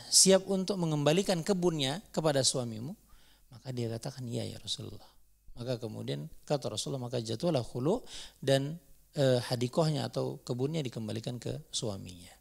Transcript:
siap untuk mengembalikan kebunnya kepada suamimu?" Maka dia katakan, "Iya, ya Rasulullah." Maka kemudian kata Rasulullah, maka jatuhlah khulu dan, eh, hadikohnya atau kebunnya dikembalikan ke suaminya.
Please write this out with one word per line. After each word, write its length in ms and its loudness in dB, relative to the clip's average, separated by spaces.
siap 400 8
untuk 320 0
mengembalikan 640 4
kebunnya 560 2
kepada 320 2
suamimu?" 500 -2
Maka 260 -12
dia 160 -2
katakan, 320 -8
"Iya, 320 -6
ya 60 -14
Rasulullah." 480 -8
Maka 180 -4
kemudian 540 -6
kata 240 -2
Rasulullah, 300 -6
maka 180 -4
jatuhlah 400 0
khulu 400 0
dan, 380 2
eh, 320 6
hadikohnya 560 2
atau 400 -4
kebunnya 400 -2
dikembalikan 500 -6
ke 320 -6
suaminya. 720 -8